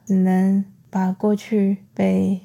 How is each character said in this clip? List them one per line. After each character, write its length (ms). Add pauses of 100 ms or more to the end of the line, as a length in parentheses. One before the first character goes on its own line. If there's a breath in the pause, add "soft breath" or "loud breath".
只 120
能 460 (280)
把 200
过 240
去 440 (160)
被 500